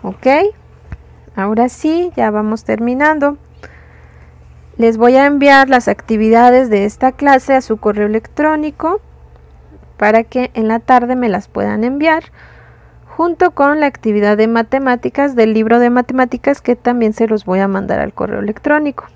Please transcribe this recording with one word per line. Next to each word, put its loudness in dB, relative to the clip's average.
Ok, -6
ahora -2
sí, -4
ya -2
vamos -4
terminando. -2
Les 2
voy 4
a 4
enviar 4
las 2
actividades 2
de 0
esta -2
clase 2
a 2
su -4
correo -2
electrónico -4
para 2
que -6
en -2
la -2
tarde 0
me -2
las -4
puedan -4
enviar, -2
junto 0
con 0
la 0
actividad 0
de 2
matemáticas, -2
del 2
libro 2
de 2
matemáticas, -2
que -2
también -2
se -2
los -2
voy -2
a 0
mandar -4
al -6
correo -6
electrónico. -4